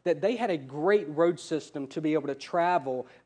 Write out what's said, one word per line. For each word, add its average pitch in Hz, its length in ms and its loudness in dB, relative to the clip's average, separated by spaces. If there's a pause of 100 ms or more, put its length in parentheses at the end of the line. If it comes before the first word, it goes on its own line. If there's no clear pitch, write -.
that 160 160 2
they 214 160 2
had 226 140 0
a 170 60 0
great 151 600 2
road 170 240 4
system 147 460 -6
to 135 160 -10
be 156 100 2
able 147 140 0
to 139 80 -2
travel 147 720 0 (200)